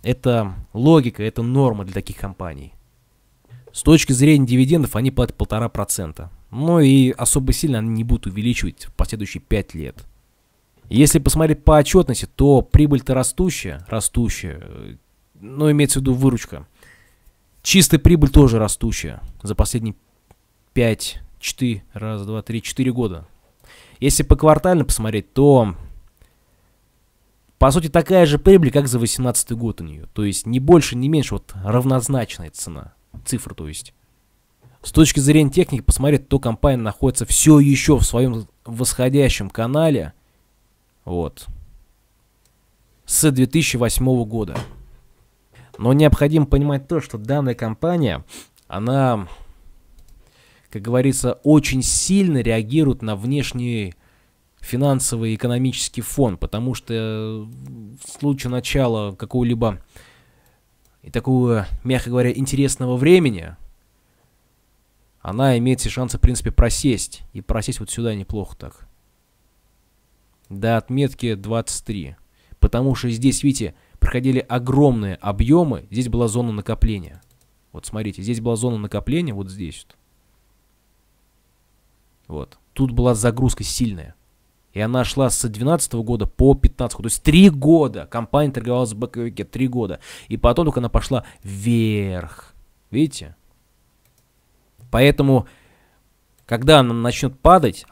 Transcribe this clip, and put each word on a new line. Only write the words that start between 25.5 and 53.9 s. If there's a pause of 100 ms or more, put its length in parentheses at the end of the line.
по
сути,
такая
же
прибыль,
как
за
восемнадцатый
год
у
неё.
То
есть
ни
больше,
ни
меньше,
вот (120)
равнозначная
цена, (320)
цифра,
то
есть. (920)
С
точки
зрения
техники
посмотреть,
то
компания
находится
всё
ещё
в
своём (180)
восходящем
канале. (920)
Вот. (1600)
С
две
тысячи
восьмого
года. (1200)
Но
необходимо
понимать
то,
что
данная
компания, (420)
она, (1400)
как
говорится, (100)
очень
сильно
реагирует
на
внешний (640)